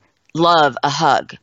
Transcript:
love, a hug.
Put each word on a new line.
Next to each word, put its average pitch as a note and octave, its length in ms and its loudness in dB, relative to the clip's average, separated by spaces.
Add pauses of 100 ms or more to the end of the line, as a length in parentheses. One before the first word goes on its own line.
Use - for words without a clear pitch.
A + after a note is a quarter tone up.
(340)
love, D#3+ 500 2
a C#3+ 40 -2
hug. C#3+ 540 -2